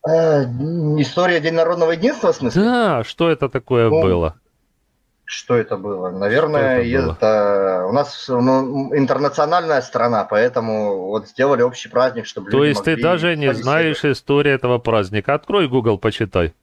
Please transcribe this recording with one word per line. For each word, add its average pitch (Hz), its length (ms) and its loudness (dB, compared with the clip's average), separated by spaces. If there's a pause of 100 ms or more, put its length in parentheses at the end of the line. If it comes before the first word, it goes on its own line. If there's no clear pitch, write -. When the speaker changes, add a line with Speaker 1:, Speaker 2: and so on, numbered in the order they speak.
Speaker 1:
Э, 160 360 2
м, 151 560 -2
история 175 400 0
День 160 140 -2
народного 165 380 2
единства, 185 400 0
в - 40 -2
смысле? 131 260 0
Speaker 2:
Да, 208 420 2
что - 240 -2
это 147 220 0
такое 120 400 2
Speaker 1:
Ну, 156 120 2
Speaker 2:
было? 87 320 0 (920)
Speaker 1:
что - 320 -4
это 107 200 -2
было? 95 340 -8
Наверное, 131 720 0
Speaker 2:
Что - 60 -2
это 127 160 0
было? 120 100 -2
Speaker 1:
это 101 760 0
у 98 60 -2
нас, - 360 -2
ну, 131 600 0
м, 151 80 -2
интернациональная 147 880 0
страна, 113 420 -2
поэтому 107 840 -2
вот 107 200 -6
сделали 135 340 0
общий 123 280 -2
праздник, 123 360 0
чтобы 101 240 -12
Speaker 2:
То 131 80 2
Speaker 1:
люди 147 100 4
Speaker 2:
есть 107 160 -2
ты 160 80 2
Speaker 1:
могли 123 100 -2
Speaker 2:
даже 170 340 0
не 147 160 -2
Speaker 1:
собеседовать. 113 100 -6
Speaker 2:
знаешь 156 420 0
историю 143 500 2
этого 123 240 0
праздника? 107 560 0
Открой 170 340 0
Google, 117 300 0
почитай. 92 640 -2